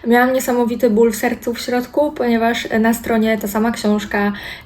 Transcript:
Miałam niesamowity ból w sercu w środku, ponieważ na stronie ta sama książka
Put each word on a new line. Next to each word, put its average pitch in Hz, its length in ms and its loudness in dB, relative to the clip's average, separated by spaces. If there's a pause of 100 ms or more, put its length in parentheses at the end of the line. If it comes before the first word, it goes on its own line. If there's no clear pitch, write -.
Miałam 240 260 4
niesamowity 240 580 0
ból 226 220 4
w 220 40 -6
sercu 240 380 -4
w 233 60 -10
środku, 254 520 -2
ponieważ 233 560 0 (120)
na 226 140 4
stronie 220 440 0
ta 214 100 -4
sama 214 220 0
książka 208 640 0 (340)